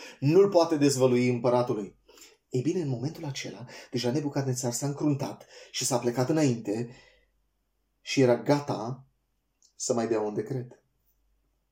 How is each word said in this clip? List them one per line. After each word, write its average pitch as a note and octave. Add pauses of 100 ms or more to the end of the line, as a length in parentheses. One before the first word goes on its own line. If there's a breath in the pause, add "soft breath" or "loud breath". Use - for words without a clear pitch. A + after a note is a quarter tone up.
(200 loud breath)
nu-l F3
poate E3
dezvălui B2+
împăratului.” A#2+ (500 soft breath)
Ei B2+
bine, F3
în D3
momentul C3+
acela, B2+ (240 loud breath)
deja B2
Nebucadnețar C3
s-a -
încruntat C#3+ (240 loud breath)
și -
s-a B2
plecat A#2+
înainte A#2+ (1040 soft breath)
și -
era B2
gata B2 (680)
să -
mai A#2
dea A2
un G#2+
decret. B2 (920)